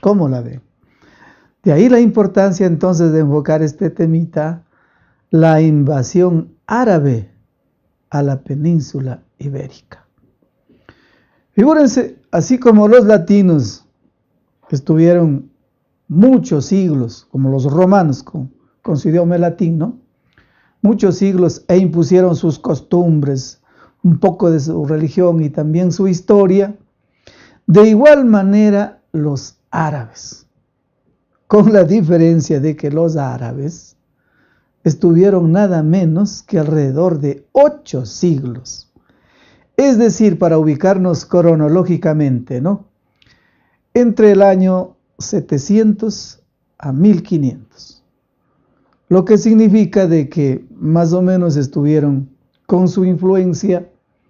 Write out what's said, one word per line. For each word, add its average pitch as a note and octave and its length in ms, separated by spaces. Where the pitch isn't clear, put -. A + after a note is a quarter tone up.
¿Cómo F#3+ 260
la B2+ 140
ve? B2 180
De F#3 80
ahí E3+ 160
la A#3+ 140
importancia G3 640
entonces E3+ 480
de D#3+ 60
enfocar D3+ 420
este D#3 280
temita, E3 760
la D#3+ 320
invasión D#3 920
árabe E3 680
a C#3+ 140
la C3+ 180
península C#3+ 840
ibérica. - 680
Figúrense, C4 640
así E3+ 300
como G#3 300
los A#3+ 160
latinos F3+ 840
estuvieron D#3+ 800
muchos E3 580
siglos, D3+ 600
como C3+ 200
los C3+ 160
romanos E3+ 580
con, C3+ 300
con F3+ 140
su D3 140
idioma E3+ 280
latín, E3+ 400
¿no? F#3+ 220
Muchos G3+ 360
siglos F#3 500
e E3+ 80
impusieron F3+ 640
sus E3 220
costumbres, D3+ 1000
un E3+ 140
poco F3+ 320
de D#3+ 120
su D#3+ 240
religión D#3+ 580
y D3 60
también D#3 420
su F#3+ 160
historia. G3 720
De G#3 240
igual C#4 340
manera G#3 800
los D3 480
árabes, - 800
con G#3+ 280
la G3 100
diferencia E3 800
de D3+ 160
que D3+ 120
los D#3+ 280
árabes C3+ 800
estuvieron E3+ 680
nada F3+ 320
menos F3 580
que - 160
alrededor D#3 640
de C#3 320
ocho C#4 540
siglos. B2+ 880
Es C4+ 220
decir, G#3 420
para D#3+ 180
ubicarnos E3+ 680
cronológicamente, D#3 1400
¿no? G3 240
Entre A3+ 380
el G3 100
año F#3 520
setecientos G#3 1200
a D3 140
mil E3+ 320
quinientos. - 800
Lo F3+ 160
que G#3+ 140
significa G#3+ 640
de D#3+ 240
que C#3 400
más E3 420
o F3+ 120
menos F3+ 340
estuvieron C#3+ 720
con F3+ 200
su F#3+ 160
influencia F3+ 840